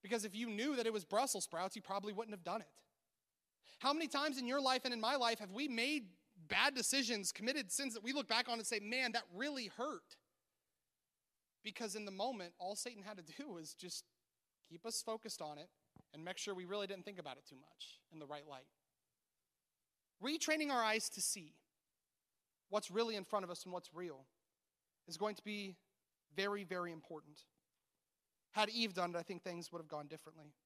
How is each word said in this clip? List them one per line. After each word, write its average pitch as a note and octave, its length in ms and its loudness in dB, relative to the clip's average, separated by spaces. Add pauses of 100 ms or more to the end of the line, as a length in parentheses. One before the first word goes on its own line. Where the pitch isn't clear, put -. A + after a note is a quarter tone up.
Because G#3+ 220 0
if F#3+ 100 -6
you A#3 140 -2
knew A#3 260 2
that A#3 120 2
it A3+ 60 2
was G3+ 120 -2
Brussels G#3+ 400 2
sprouts, F3+ 320 -2
you G#3 60 -8
probably G3+ 300 -2
wouldn't G#3+ 220 -4
have F3+ 80 -10
done F#3 180 0
it. - 80 -12 (1080)
How C4 140 4
many D#4+ 160 2
times C#4+ 280 2
in B3 120 -2
your C#4 120 4
life C4 240 6
and B3 80 2
in A#3 80 -2
my A3+ 140 4
life A#3 240 6
have G3 140 -8
we C#4 160 0
made B3 380 2 (420)
bad B3 260 6
decisions, A#3 560 4
committed A#3+ 400 0
sins C4+ 240 0
that G#3+ 80 -6
we A#3+ 100 -2
look C4+ 140 2
back A#3 220 4
on A#3 100 0
and A3 80 -2
say, G#3+ 140 2
"Man, A#3+ 320 0
that A3+ 200 0
really B3+ 360 -2
hurt"? B3 480 -4 (1500)
Because G#3+ 320 -6
in G#3+ 100 -4
the G3+ 60 -6
moment, G3 480 -2
all F#3 160 -4
Satan G#3+ 300 -6
had G#3 140 -10
to F3 40 -14
do C4 260 -12
was E3 260 -10
just - 300 -10 (640)
keep E3 160 -16
us A3+ 160 -2
focused A3 400 -4
on D3+ 180 -6
it E3+ 120 -14 (420)
and D#3 120 -12
make F#3 140 -4
sure G3+ 140 -4
we F#3 120 -4
really G3 240 -2
didn't F#3 160 -6
think G3 160 -8
about C#3 160 -8
it C#3+ 100 -20
too C#3 100 -18
much - 440 -18 (100)
in D#3+ 80 -12
the D3+ 80 -10
right D3 220 -8
light. C#3 180 -12 (1500)
Retraining D4+ 520 2
our A#3+ 100 6
eyes A3 280 4
to G3+ 100 -8
see D#3+ 340 -2 (1160)
what's G#3 200 2
really A3 260 2
in F#3+ 80 -2
front G3 200 2
of F3 60 -6
us E3+ 140 -6
and F3+ 80 -8
what's F3 220 -6
real D#3 320 -8 (800)
is E3 100 -8
going G#3 180 2
to - 80 -14
be G#3 320 -4 (640)
very, G3+ 280 2
very F3 280 -2
important. D3+ 540 -12 (1040)
Had G#3+ 180 6
Eve A3+ 240 2
done F3 220 2
it, - 20 2
I E3 60 0
think F3 200 -6
things E3+ 300 -6
would E3+ 60 -6
have D#3 100 -10
gone D3 180 -6
differently. D#3 460 -16 (140)